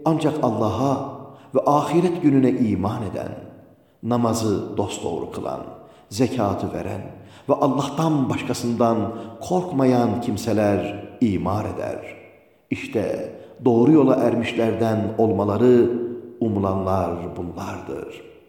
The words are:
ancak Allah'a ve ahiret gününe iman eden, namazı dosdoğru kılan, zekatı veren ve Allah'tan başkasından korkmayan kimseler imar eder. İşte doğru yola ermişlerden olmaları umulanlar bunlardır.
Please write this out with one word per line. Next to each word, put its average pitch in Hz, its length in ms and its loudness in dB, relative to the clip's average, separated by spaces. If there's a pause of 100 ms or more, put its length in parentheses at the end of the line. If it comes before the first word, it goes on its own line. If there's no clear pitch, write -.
ancak 156 380 2
Allah'a 113 760 0 (380)
ve 131 120 4
ahiret 165 560 2
gününe 135 280 4
iman 107 520 0 (100)
eden, - 200 -8 (680)
namazı 110 760 0
dosdoğru 76 540 -6
kılan, 65 300 -8 (480)
zekatı 104 640 0
veren 98 280 -6 (480)
ve 139 60 4
Allah'tan 139 760 0
başkasından 117 840 0 (260)
korkmayan 127 800 2
kimseler 104 880 -2 (120)
imar 98 440 0
eder. - 520 -8 (540)
İşte - 640 -4 (320)
doğru 123 280 6
yola 131 220 8
ermişlerden 110 1040 0
olmaları 110 840 4 (380)
umulanlar 95 960 -2
bunlardır. 87 840 -10 (260)